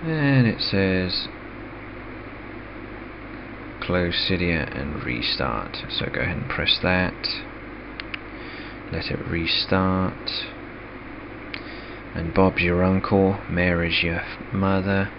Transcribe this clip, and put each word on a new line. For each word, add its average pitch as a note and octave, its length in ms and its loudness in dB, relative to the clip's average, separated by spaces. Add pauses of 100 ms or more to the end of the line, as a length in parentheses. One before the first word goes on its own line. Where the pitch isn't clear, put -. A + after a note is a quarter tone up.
And C#3 440 6
it G#2+ 120 2
says F#2 680 2 (2500)
close F2 360 2 (140)
Cydia E2+ 360 2 (120)
and C#2 260 -4
restart. A#1+ 760 -2 (120)
So - 240 -2
go - 80 0
ahead - 160 0
and - 120 -4
press - 340 2
that. F#2 300 4 (1800)
Let - 200 -4
it - 160 -2
restart. F#2 1040 2 (1900)
And E2 180 -2
Bob's F#2+ 280 6
your F2 220 4
uncle, F#2+ 560 6 (100)
Mary's F2 540 4
your E2+ 180 0 (300)
mother. G2 680 2